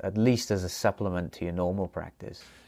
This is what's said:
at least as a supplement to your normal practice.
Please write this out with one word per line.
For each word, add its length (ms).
at 140
least 320
as 120
a 60
supplement 640
to 140
your 80
normal 340
practice. 560